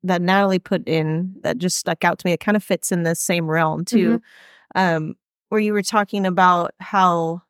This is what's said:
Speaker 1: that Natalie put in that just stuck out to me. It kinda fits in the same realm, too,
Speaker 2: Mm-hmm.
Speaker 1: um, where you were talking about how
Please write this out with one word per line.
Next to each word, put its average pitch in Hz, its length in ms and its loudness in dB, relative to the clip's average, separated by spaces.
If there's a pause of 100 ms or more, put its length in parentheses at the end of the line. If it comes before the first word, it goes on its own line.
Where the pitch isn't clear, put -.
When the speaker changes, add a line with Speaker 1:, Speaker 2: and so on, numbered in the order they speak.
Speaker 1:
that 180 180 0
Natalie 190 380 2
put - 280 -4
in 160 540 -2
that - 160 -4
just 175 200 -2
stuck 180 280 -4
out 175 140 0
to - 80 -8
me. 175 40 2
It 165 80 0
kinda 214 220 0
fits - 320 -4
in 175 100 -2
the 165 120 0
same 170 340 -2
realm, 160 340 0
too, 226 380 2 (540)
Speaker 2:
Mm-hmm. 190 40 0 (260)
Speaker 1:
um, 160 100 -10 (340)
where 214 100 0
you 208 140 0
were 208 80 0
talking 202 440 0
about 180 540 4
how 170 720 0